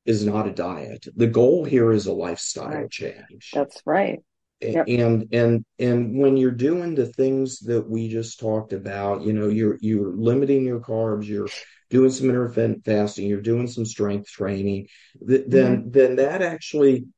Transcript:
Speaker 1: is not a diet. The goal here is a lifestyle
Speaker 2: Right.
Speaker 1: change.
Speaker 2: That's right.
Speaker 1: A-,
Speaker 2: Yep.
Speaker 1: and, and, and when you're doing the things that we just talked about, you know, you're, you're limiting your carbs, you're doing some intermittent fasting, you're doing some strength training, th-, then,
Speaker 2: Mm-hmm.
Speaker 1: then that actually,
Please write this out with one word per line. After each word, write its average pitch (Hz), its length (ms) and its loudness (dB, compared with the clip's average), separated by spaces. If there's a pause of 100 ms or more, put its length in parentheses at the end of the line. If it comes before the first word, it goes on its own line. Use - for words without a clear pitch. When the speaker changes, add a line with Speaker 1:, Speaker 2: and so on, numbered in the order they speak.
Speaker 1:
is 107 180 0
not 104 240 0
a 92 40 -10
diet. 87 540 -8 (100)
The 117 100 4
goal 127 380 4
here 127 280 4
is 104 140 2
a 95 60 -2
lifestyle 85 560 -6
Speaker 2:
Right. - 220 -8
Speaker 1:
change. - 640 -14
Speaker 2:
That's 143 320 -4
right. 185 340 -2 (400)
Speaker 1:
A-, 113 120 -6
Speaker 2:
Yep. 165 160 0
Speaker 1:
and, 113 440 2
and, 117 320 2 (140)
and 120 400 0
when 135 180 4
you're 131 140 4
doing 160 440 -2
the 127 120 0
things 131 540 -2
that 113 280 -2
we 113 200 -4
just 113 300 -8
talked 110 360 -4
about, 101 480 -4
you 107 100 -2
know, 107 160 0
you're, 107 320 0
you're 101 340 -2
limiting 131 500 2
your 123 160 -4
carbs, 110 460 -4
you're 104 220 -4 (420)
doing 131 200 6
some 131 180 -2
intermittent 117 560 0
fasting, 104 440 0
you're 101 120 -2
doing 117 260 0
some 117 200 -6
strength 101 440 -4
training, 98 580 -4 (380)
th-, 131 220 4
then, 123 300 4
Speaker 2:
Mm-hmm. 117 120 -10
Speaker 1:
then 127 260 6
that 151 260 0
actually, 147 640 2 (100)